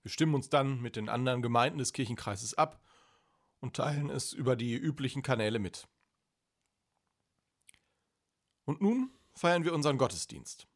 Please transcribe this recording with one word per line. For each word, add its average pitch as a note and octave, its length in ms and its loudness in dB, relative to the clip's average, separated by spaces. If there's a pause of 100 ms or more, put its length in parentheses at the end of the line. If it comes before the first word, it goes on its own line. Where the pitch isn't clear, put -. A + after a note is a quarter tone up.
Wir G#2 100 -12
stimmen D#3 240 2
uns C3 140 -2
dann C#3 320 2
mit A#2+ 160 -6
den G#2+ 120 -4
anderen B2 320 0
Gemeinden A#2+ 380 4
des B2+ 120 -2
Kirchenkreises A2+ 600 -4
ab D#3 260 0 (800)
und B2+ 160 -8
teilen C#3+ 360 -2
es C3+ 220 -6
über B2+ 220 0
die A#2 200 -2
üblichen C#3 480 -4
Kanäle A2+ 340 0
mit. F#2+ 300 -6 (2750)
Und D#3 160 -2
nun B3+ 280 2 (240)
feiern F3 300 2
wir E3+ 100 2
unseren D3 240 2
Gottesdienst. F#2 800 -2